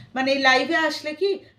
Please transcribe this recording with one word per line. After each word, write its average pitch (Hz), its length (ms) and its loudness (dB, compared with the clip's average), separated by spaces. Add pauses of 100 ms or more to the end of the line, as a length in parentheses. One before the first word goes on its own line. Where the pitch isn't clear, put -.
(160)
মানে, 262 200 0
লাইভে 269 400 2
আসলে 302 380 -4
কি 381 260 -2 (200)